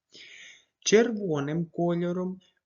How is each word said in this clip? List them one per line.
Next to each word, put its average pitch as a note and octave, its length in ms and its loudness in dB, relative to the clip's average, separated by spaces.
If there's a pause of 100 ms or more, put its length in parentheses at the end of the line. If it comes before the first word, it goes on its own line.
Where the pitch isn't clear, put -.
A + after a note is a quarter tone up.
(800)
Червоним F3 840 2
кольором F3 760 -2 (240)